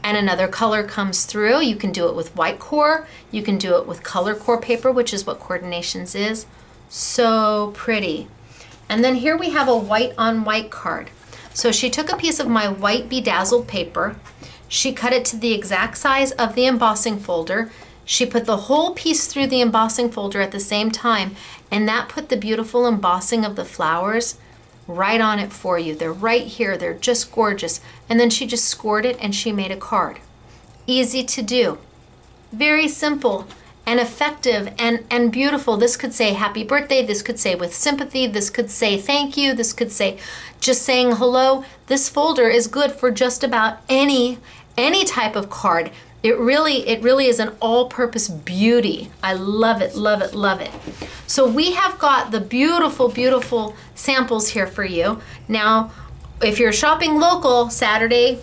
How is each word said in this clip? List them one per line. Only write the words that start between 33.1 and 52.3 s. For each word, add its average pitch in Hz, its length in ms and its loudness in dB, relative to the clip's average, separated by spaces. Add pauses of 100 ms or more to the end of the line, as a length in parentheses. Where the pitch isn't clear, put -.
and 240 140 2
effective 233 800 -2
and, 233 320 0
and 240 200 2
beautiful. 269 460 0
This 233 180 4
could 240 180 -6
say 214 200 2
happy 208 300 -4
birthday. 269 420 0
This 202 160 -4
could 233 180 -6
say 185 140 0
with 175 220 -4
sympathy. 277 520 0
This 208 220 -2
could 220 220 -4
say 202 260 0
thank 277 400 -2
you. 277 160 2
This 233 180 -2
could 233 200 -4
say - 260 0 (420)
just 262 220 2
saying 247 320 4
hello. 254 500 2 (240)
This 269 220 2
folder 285 400 2
is 233 180 4
good 277 240 0
for 254 200 0
just 247 320 0
about 220 440 0
any, 262 520 2 (380)
any 349 280 2
type 226 320 -2
of 196 120 -6
card. 170 420 0 (320)
It 226 140 4
really, 269 500 2
it 226 160 -2
really 262 220 6
is 233 140 4
an 220 200 -2
all-purpose 233 680 0
beauty. 190 840 0 (100)
I 190 120 -2
love 202 480 0
it, 185 140 -2
love 208 260 2
it, - 120 -4
love 196 280 0
it. - 100 -10 (560)
So 269 180 4
we 302 280 2
have 381 260 0
got 269 320 2